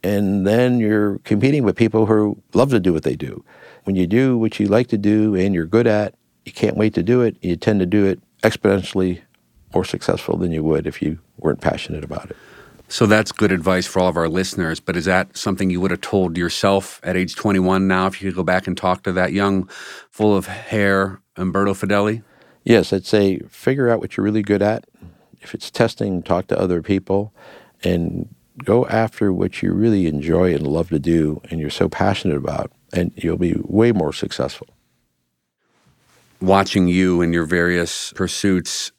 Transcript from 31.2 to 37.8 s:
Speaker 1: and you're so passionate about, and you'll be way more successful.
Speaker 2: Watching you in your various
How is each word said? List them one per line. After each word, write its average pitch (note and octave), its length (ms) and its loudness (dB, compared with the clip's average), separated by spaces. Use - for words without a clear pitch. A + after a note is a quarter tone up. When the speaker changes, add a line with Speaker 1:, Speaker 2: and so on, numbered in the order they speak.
Speaker 1:
and E2 80 -6
you're D2 120 -4
so F2+ 180 -2
passionate F#2+ 480 -2
about, C#2+ 340 -6
and F2 240 -2
you'll E2+ 220 -4
be F2 260 0
way A2 280 2
more D#2+ 200 0
successful. - 560 -6
Speaker 2:
Watching F#2+ 460 2
you F2+ 360 2
in E2+ 100 0
your E2+ 140 0
various F2 640 -2